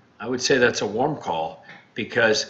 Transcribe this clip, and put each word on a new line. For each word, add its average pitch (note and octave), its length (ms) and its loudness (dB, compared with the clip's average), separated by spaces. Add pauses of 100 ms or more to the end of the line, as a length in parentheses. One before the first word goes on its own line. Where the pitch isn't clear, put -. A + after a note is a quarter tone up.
(200)
I A2 80 -10
would B2 140 -2
say C#3 160 4
that's A#2+ 240 4
a A2+ 40 -2
warm B2 300 -2
call, D#2+ 480 -6 (300)
because A2 560 2